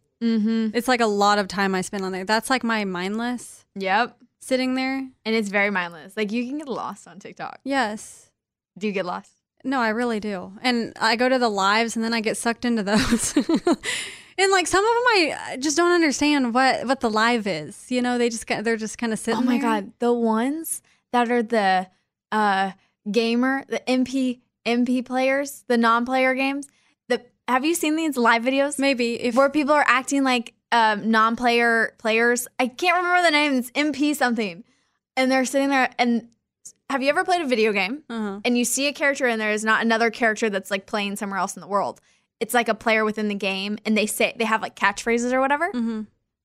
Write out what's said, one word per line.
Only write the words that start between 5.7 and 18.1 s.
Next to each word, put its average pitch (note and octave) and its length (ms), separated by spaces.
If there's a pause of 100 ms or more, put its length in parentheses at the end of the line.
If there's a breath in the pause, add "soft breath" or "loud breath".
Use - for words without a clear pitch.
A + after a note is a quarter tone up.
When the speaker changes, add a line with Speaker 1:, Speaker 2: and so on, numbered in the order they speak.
Speaker 1:
mindless. F3 480
Like, G#3+ 140
you A#3+ 160
can C#4 100
get D4+ 100
lost F3 400
on E3+ 120
TikTok. - 440
Speaker 2:
Yes. A#3+ 680 (460)
Speaker 1:
Do G3 100
you G3+ 60
get F#3 120
lost? F#3 260 (320)
Speaker 2:
No, C4 160
I A3+ 100
really A#3 300
do. F#3+ 420
And A#3+ 380
I A3+ 160
go B3 140
to C4 80
the B3 120
lives, G#3 460
and A3+ 80
then A3+ 100
I A3+ 80
get G#3 160
sucked A#3 280
into A#3 180
those. G#3+ 540
<laughs> D#4 400 (600 loud breath)
And, F#4+ 140
like, F#4 160
some G4 160
of A4 60
'em A#4 180
I, F#4+ 300 (140)
I - 60
just C#4+ 200
don't F4 160
understand D4 600
what, B3+ 340
what C4 120
the A#3 100
live A3 380
is. D#3+ 420
You B3 120
know, B3 160